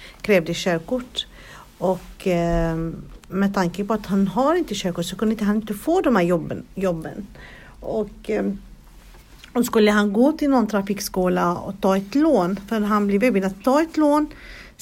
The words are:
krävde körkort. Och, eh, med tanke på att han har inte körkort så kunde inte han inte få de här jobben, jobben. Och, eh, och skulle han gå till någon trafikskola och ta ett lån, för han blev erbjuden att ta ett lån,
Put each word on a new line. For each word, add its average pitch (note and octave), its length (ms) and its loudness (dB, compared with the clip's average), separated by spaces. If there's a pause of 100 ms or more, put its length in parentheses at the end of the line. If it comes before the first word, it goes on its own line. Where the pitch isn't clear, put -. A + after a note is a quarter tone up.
(220)
krävde E3+ 340 2
körkort. F#3 720 -4 (500)
Och, F3+ 500 -4
eh, E3+ 500 2 (500)
med G3 260 0
tanke F#3 300 -2
på G#3 100 -2
att G#3+ 120 -4
han G3 220 2
har C4+ 280 2
inte E4 200 -2
körkort F3 300 -4
så G3 100 -10
kunde A3 180 0
inte G#3+ 120 -2
han G#3 100 2
inte G#3+ 180 -4
få E4 280 0
de C4 140 2
här F3+ 80 4
jobben, E3+ 400 -2 (120)
jobben. E3 520 -4 (520)
Och, - 500 -6
eh, G#3 160 -2 (1080)
och A#3+ 120 2
skulle G#3 260 4
han G#3 220 2
gå B3 180 6
till D4+ 180 0
någon A#3+ 180 4
trafikskola F#3 920 -2
och - 240 -10
ta F#3+ 160 2
ett G3 180 -6
lån, G#3+ 520 2
för A3+ 140 -2
han G#3 260 2
blev G3+ 160 2
erbjuden G3 260 2
att - 140 -10
ta C4+ 180 4
ett E4 160 -2
lån, D4+ 300 4 (540)